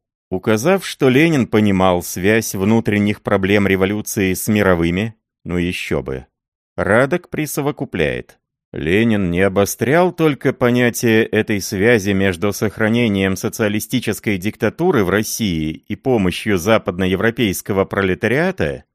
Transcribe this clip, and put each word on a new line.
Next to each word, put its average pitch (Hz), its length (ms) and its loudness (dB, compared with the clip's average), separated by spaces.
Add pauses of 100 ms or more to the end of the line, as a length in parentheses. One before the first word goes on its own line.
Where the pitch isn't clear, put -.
(280)
Указав, 127 560 0
что - 260 0
Ленин 139 360 4
понимал 95 560 2
связь 104 520 -2
внутренних 104 640 0
проблем 101 480 2
революции 95 640 0
с - 160 -6
мировыми, 95 680 2 (300)
ну 87 140 -4
еще 87 440 -4
бы, 65 220 -10 (500)
Радек 127 540 0
присовокупляет: 135 1080 -4 (340)
«Ленин 101 580 0
не 87 120 0
обострял 113 680 2
только 151 440 0
понятие 120 720 2
этой 104 340 -2
связи 101 520 2
между 98 420 0
сохранением 107 840 0
социалистической 107 1000 -4
диктатуры 110 680 0
в 87 60 0
России 92 600 -2 (160)
и 101 100 -8
помощью 104 600 0
западноевропейского 95 1300 0
пролетариата 98 1000 -2 (100)